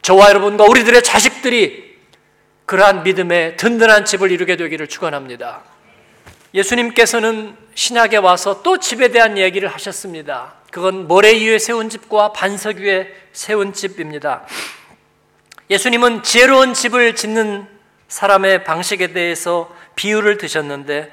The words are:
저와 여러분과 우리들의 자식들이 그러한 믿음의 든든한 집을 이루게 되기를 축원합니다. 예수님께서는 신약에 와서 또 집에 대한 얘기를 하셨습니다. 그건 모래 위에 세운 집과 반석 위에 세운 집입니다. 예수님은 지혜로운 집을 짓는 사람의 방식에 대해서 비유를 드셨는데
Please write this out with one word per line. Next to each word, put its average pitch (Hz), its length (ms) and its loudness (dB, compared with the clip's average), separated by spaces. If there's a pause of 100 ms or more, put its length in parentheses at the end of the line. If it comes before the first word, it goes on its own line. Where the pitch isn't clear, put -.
저와 196 260 6
여러분과 202 360 4
우리들의 240 380 6
자식들이 - 880 -2 (720)
그러한 190 360 4
믿음의 170 540 -2
든든한 220 480 4
집을 190 260 -2
이루게 180 260 -2
되기를 156 320 -8
축원합니다. 131 760 -10 (920)
예수님께서는 226 1000 -2 (180)
신약에 226 440 0
와서 190 440 2
또 370 160 0
집에 247 300 -2
대한 220 300 2
얘기를 185 300 -2
하셨습니다. 151 840 -12 (160)
그건 185 380 -4
모래 208 260 6
위에 220 240 0
세운 226 300 -6
집과 208 440 -2
반석 202 440 -6
위에 190 360 -4 (200)
세운 202 400 -6
집입니다. 156 760 -10 (1200)
예수님은 233 520 0
지혜로운 254 520 4
집을 233 400 0
짓는 214 520 -4 (420)
사람의 190 560 0
방식에 175 480 -4
대해서 170 640 -4 (220)
비유를 208 420 -2
드셨는데 147 760 -8